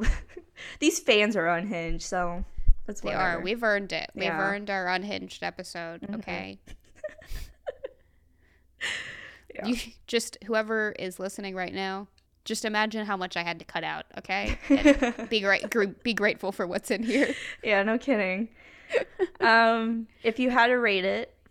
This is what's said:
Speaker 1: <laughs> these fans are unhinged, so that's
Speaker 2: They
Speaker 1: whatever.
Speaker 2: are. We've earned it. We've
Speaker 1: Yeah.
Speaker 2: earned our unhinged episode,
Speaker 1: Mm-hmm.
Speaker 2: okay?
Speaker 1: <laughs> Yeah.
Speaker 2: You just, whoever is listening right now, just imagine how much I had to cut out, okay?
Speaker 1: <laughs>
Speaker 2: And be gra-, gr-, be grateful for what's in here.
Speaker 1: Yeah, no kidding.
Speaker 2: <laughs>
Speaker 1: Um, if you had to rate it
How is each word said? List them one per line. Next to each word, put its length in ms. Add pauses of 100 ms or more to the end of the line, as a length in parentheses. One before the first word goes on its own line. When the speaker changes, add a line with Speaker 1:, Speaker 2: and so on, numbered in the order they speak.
(360)
Speaker 1:
<laughs> 440
these 200
fans 360
are 120
unhinged, 560
so 400 (440)
that's 140
Speaker 2:
They 80
Speaker 1:
whatever. 140
Speaker 2:
are. 180
We've 220
earned 300
it. 220
We've 100
Speaker 1:
Yeah. 160
Speaker 2:
earned 300
our 160
unhinged 560
episode, 580
Speaker 1:
Mm-hmm. 140
Speaker 2:
okay? 480
Speaker 1:
<laughs> 60 (2750)
Yeah. 120
Speaker 2:
You 80 (320)
just, 380
whoever 540
is 200
listening 360
right 180
now, 340 (380)
just 200
imagine 400
how 120
much 180
I 80
had 160
to 60
cut 180
out, 220 (140)
okay? 440
Speaker 1:
<laughs> 60
Speaker 2:
And 600
be 120
gra-, 280
gr-, 160 (180)
be 100
grateful 380
for 160
what's 240
in 120
here. 300 (300)
Speaker 1:
Yeah, 200
no 140
kidding. 560
Speaker 2:
<laughs> 40 (840)
Speaker 1:
Um, 680 (160)
if 160
you 100
had 180
to 80
rate 300
it 280 (180)